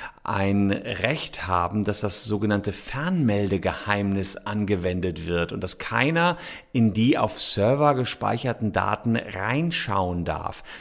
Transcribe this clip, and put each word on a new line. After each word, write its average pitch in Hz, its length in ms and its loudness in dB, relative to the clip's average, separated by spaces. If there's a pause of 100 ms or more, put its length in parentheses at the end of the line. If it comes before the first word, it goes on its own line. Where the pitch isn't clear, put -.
(220)
ein 98 480 2
Recht 110 760 -4
haben, 92 380 0
dass 104 160 -2
das 101 240 -2
sogenannte 104 480 0
Fernmeldegeheimnis 101 1600 0
angewendet 92 880 -2
wird 85 260 0
und 101 100 -6
dass - 160 -4
keiner 165 580 2 (360)
in 113 200 4
die 113 260 4
auf 113 220 -2
Server 139 540 4
gespeicherten 113 760 -2
Daten 104 460 0
reinschauen 98 1080 -2
darf. 82 380 -4 (180)